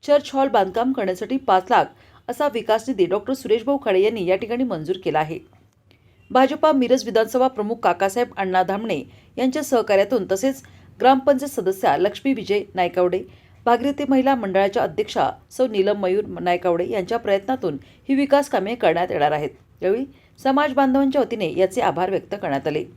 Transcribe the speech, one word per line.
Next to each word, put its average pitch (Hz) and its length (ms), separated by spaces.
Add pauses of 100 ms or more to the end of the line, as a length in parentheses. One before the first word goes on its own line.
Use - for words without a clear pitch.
चर्च 294 280
हॉल 269 140
बांधकाम 233 440
करण्यासाठी 208 440
पाच 190 340
लाख 202 140 (440)
असा 294 200
विकास 220 400
निधी 196 180
डॉक्टर 208 260
सुरेशभाऊ 240 520
खाडे 185 160
यांनी 214 240
या 180 120
ठिकाणी 233 280
मंजूर 175 400
केला 156 140
आहे. 156 200 (920)
भाजपा 294 420
मिरज 254 320
विधानसभा 226 440
प्रमुख 220 280
काकासाहेब 196 600
अण्णा 185 260
धामणे 190 400 (360)
यांच्या 262 240
सहकार्यातून 208 680
तसेच 262 300 (380)
ग्रामपंचायत 262 500
सदस्या 190 460
लक्ष्मी 202 360
विजय 202 300 (120)
नायकावडे, 180 480 (420)
भागीरथी 262 440
महिला 269 260
मंडळाच्या 196 480
अध्यक्षा 165 480 (200)
सौ 254 160
नीलम 208 340
मयूर 196 240 (160)
नायकावडे 175 480
यांच्या 214 300
प्रयत्नातून 196 580 (320)
ही 277 60
विकास 277 340
कामे 208 260
करण्यात 175 360
येणार 147 220
आहेत. 151 180 (320)
यावेळी 208 220 (380)
समाज 269 300
बांधवांच्या 269 480
वतीने 214 380
याचे 190 220
आभार 185 300
व्यक्त 190 320
करण्यात 139 240
आले. 151 180 (120)